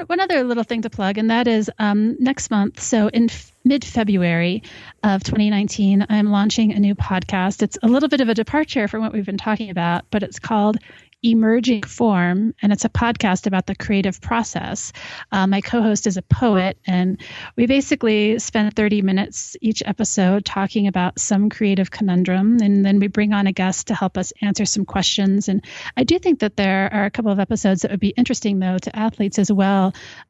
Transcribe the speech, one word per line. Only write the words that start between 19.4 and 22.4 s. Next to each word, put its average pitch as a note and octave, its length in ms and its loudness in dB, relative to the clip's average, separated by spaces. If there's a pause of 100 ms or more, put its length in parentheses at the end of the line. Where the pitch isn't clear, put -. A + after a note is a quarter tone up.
each A3 280 -2
episode G3+ 580 0
talking G3+ 400 -2
about F#3 320 -2
some G#3 320 0
creative G3 400 0
conundrum, F#3 720 2